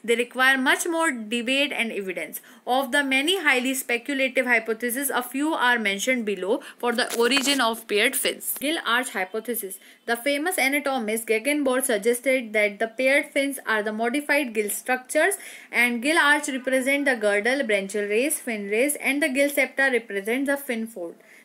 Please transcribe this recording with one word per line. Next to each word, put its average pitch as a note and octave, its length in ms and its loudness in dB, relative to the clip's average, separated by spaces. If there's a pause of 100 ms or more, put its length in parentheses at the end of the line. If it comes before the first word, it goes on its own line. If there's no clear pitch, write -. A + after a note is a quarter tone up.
they A3+ 140 0
require B3+ 420 4
much D#4 300 2
more E4 240 2
debate A#3+ 640 -2
and A3+ 180 -2
evidence. F3 480 -6 (260)
Of B3+ 280 0
the C#4+ 100 4
many C#4 400 0
highly C4 300 2
speculative C4 720 -2
hypotheses, A#3+ 640 0
a - 120 -2
few C#4+ 320 -2
are B3 240 2
mentioned G#3+ 480 -2
below G3 360 -2 (180)
for A#3+ 140 0
the A#3 260 -2
origin C4 400 2
of A3+ 300 0
paired A#3 260 2
fins. - 440 -4
Gill D#4 260 -2
arch B3 240 0
hypothesis. G#3+ 680 -6 (280)
The A#3 100 0
famous C#4+ 420 0
anatomist C4 680 0
Gegenborg B3 560 2
suggested A#3+ 720 0
that G#3 260 2
the A3+ 80 0
paired C4+ 440 0
fins C#4 360 -2
are G#3+ 160 0
the G#3+ 100 -4
modified C4+ 600 0
gill G#3 160 -2
structures, D4+ 640 0 (360)
and A#3+ 300 2
gill D4+ 160 2
arch D4 300 4
represent C4 580 0
the C4 120 2
girdle, G#3 500 2
branchial G3+ 420 0
rays, B3+ 300 0
fin G#3 300 -6
rays, B3 260 2
and C#4 260 -2
the D#4+ 80 2
gill C#4 200 2
septa C4+ 420 0
represent A3+ 540 -2
the C#4 120 0
fin A3+ 300 -6
fold. E3+ 280 -10 (300)